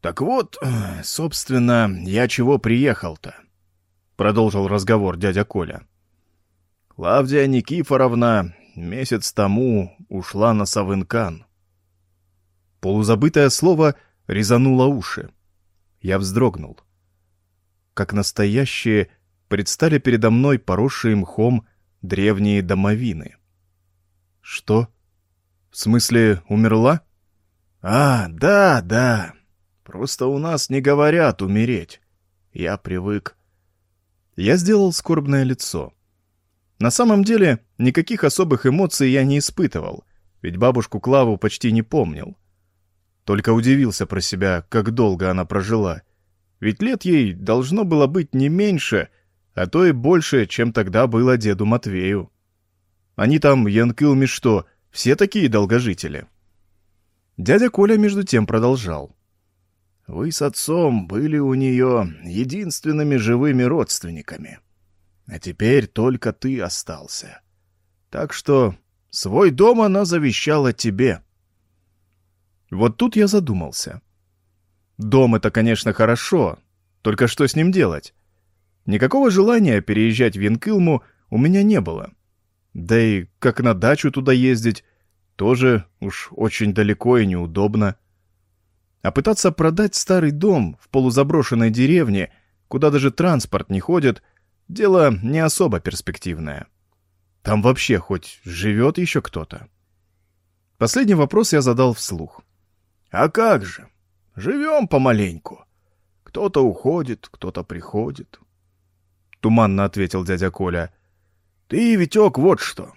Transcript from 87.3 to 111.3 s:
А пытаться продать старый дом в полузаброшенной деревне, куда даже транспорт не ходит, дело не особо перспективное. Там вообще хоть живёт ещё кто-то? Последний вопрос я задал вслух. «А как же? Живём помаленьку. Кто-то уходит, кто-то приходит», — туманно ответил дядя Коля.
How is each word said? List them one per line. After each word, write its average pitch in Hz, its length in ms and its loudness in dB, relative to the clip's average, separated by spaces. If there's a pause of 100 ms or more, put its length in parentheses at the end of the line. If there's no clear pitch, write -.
А - 100 -4
пытаться 196 400 0
продать 165 440 -2
старый 170 360 0
дом 147 480 -2
в - 100 -20
полузаброшенной 127 800 2
деревне, 120 600 0 (380)
куда 147 200 2
даже 139 220 2
транспорт 170 580 -2
не 95 120 -2
ходит, 151 420 0 (460)
дело 185 420 4 (100)
не 131 180 -2
особо 151 420 0
перспективное. 80 880 -10 (720)
Там 107 200 -2
вообще 123 360 2
хоть - 480 -8
живёт 107 520 0
ещё 170 240 -2
кто-то? - 460 -14 (1080)
Последний 202 380 2
вопрос 165 380 2
я 147 80 4
задал 123 320 2
вслух. - 500 -10 (680)
«А 110 160 0
как 190 380 2
же? - 240 -18 (480)
Живём 285 500 -2
помаленьку. 107 800 0 (580)
Кто-то 185 400 -2
уходит, 127 640 -2
кто-то - 340 -12
приходит», — 85 760 -10 (1000)
туманно 110 420 2
ответил 95 400 -4
дядя 92 260 -4
Коля. 87 440 -6 (760)